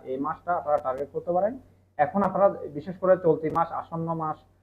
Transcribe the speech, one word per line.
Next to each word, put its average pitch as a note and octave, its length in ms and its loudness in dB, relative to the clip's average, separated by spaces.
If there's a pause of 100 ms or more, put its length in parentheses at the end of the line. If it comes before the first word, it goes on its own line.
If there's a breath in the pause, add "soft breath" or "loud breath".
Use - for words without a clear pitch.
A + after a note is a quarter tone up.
এই C3 140 -6
মাসটা D#3+ 360 -4
আপনারা D3 240 0
টার্গেট C3+ 340 -4
করতে D#3+ 200 -6
পারেন। G3 220 2 (440)
এখন D3 260 2
আপনারা F#3+ 240 4 (200)
বিশেষ D3 300 -10
করে F#3 200 6
চলতি D#3+ 320 2
মাস, E3 220 0
আসন্ন E3 420 -6
মাস D#3 240 -4 (260)